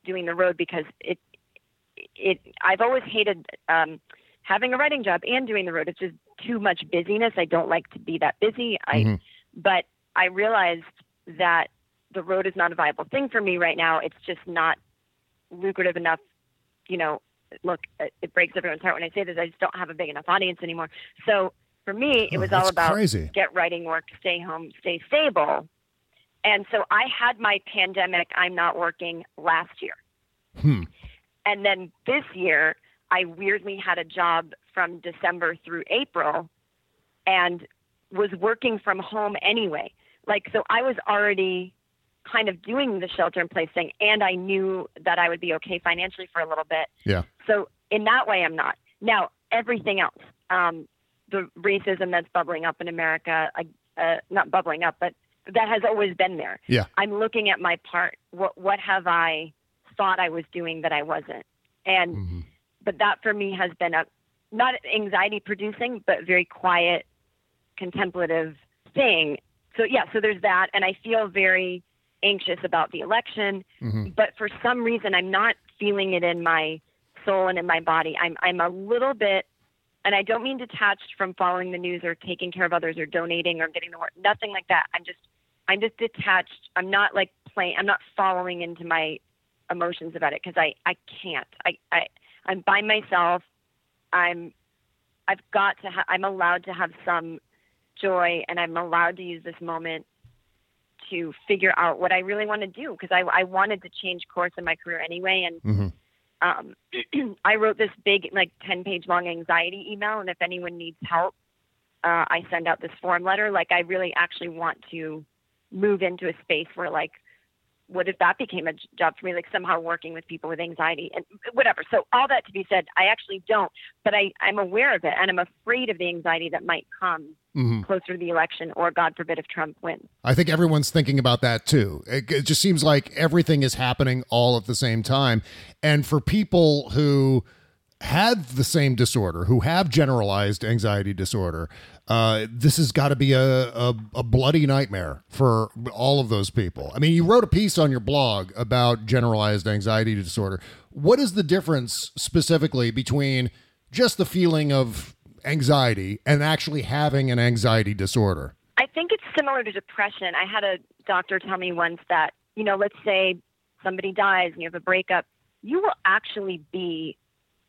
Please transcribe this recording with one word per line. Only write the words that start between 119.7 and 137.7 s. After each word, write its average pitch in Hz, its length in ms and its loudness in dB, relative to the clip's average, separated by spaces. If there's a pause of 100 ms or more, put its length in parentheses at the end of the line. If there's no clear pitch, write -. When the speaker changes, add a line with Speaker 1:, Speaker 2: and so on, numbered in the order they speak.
Speaker 1:
working 165 340 -6
with 165 140 -14
people 160 220 -12
with 160 100 -6
anxiety 170 560 -4
and 175 100 -8 (280)
whatever. 233 280 2 (100)
So 208 220 2
all 254 140 6
that 262 180 2
to - 60 -20
be 190 180 -6
said, 185 160 2 (120)
I 185 80 4
actually 196 420 0
don't, 208 240 2 (320)
but 208 100 2
I, 202 180 2 (100)
I'm 202 180 0
aware 214 360 2
of 170 80 -4
it, 160 160 0
and 190 120 2
I'm 180 80 0
afraid 240 500 -2
of 185 80 -4
the 180 100 -6
anxiety 165 420 -2
that 160 140 -6
might 170 240 -4 (120)
come 160 360 -4 (220)
Speaker 2:
Mm-hmm. 117 240 2
Speaker 1:
closer 185 320 -4
to 180 40 -8
the 170 120 -6
election 165 460 -2
or, 170 160 0
God 165 260 0
forbid, 165 220 -6
if - 80 -10
Trump 156 340 -8
wins. - 260 -10 (160)
Speaker 2:
I 123 120 2
think 165 140 4
everyone's 156 420 4
thinking 139 260 2
about 120 240 4
that, 117 240 0
too. 98 400 2
It, 120 260 -4
it 143 120 2
just 151 180 2
seems 180 220 4
like 147 340 4
everything 156 460 4
is 131 100 2
happening 127 560 0
all 120 260 4
at 101 120 -2
the 117 80 -2
same 113 260 0
time. 131 400 2 (400)
And 147 240 4
for 151 160 2
people 160 680 4
who 135 520 4 (580)